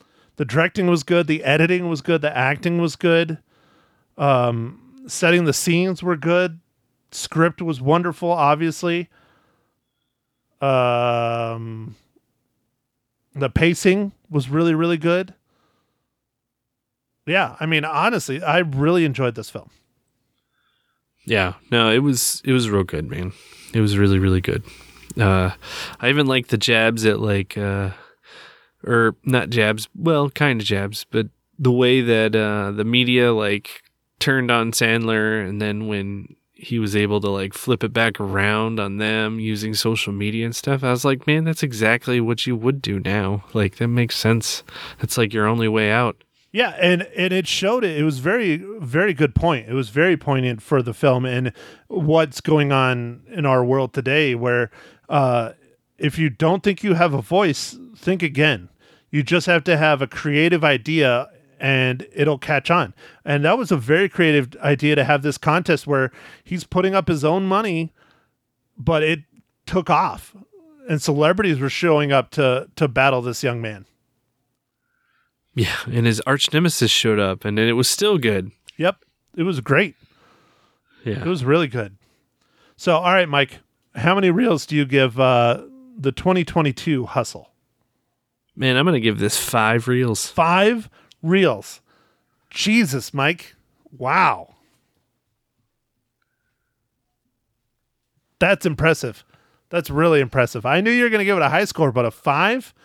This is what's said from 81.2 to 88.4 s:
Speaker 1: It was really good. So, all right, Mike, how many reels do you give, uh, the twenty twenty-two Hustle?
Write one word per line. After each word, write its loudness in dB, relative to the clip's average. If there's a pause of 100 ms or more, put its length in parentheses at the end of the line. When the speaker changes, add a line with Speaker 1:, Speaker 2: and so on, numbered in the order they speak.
Speaker 1:
It -8
was -2
really 2
good. -8 (800)
So, 0
all 2
right, 4
Mike, -2 (340)
how 2
many 4
reels 2
do -4
you 2
give, 2
uh, 2 (340)
the -2
twenty 0
twenty-two -2
Hustle? -6 (1040)